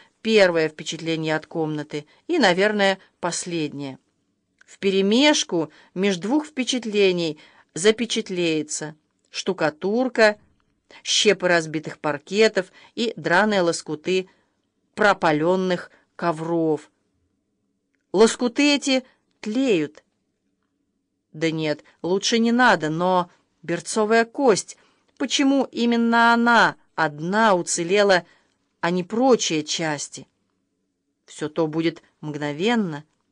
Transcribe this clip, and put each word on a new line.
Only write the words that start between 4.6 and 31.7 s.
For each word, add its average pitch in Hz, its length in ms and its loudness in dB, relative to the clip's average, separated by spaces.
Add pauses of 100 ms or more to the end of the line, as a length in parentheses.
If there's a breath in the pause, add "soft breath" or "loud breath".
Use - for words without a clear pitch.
Вперемешку 196 1040 0 (240 soft breath)
меж 190 220 -2
двух 240 300 -2
впечатлений 202 920 -2 (360 soft breath)
запечатлеется 175 1200 -2 (340)
штукатурка, 208 1080 0 (640 loud breath)
щепы 180 460 0
разбитых 160 500 -2
паркетов 185 760 -2 (220 soft breath)
и 226 220 -4
драные 185 440 2
лоскуты 175 680 -2 (680 soft breath)
пропаленных 180 960 0 (260 soft breath)
ковров. 160 760 -2 (1200)
Лоскуты 247 600 2
эти 262 300 0 (360 soft breath)
тлеют. 214 600 -2 (1300)
Да 160 180 -2
нет, 156 340 -4 (180 soft breath)
лучше 196 360 -2
не 226 120 2
надо, 226 380 2
но 180 420 0 (320 soft breath)
берцовая 214 600 0
кость, 226 520 0 (420)
почему 277 460 0
именно 233 680 2
она 233 440 4 (180)
одна 175 600 0
уцелела, 180 680 2 (560 soft breath)
а 170 100 0
не 180 140 -2
прочие 214 600 2
части? 151 640 -8 (1000)
Все - 220 -10
то 160 180 -2
будет 160 360 -4 (180)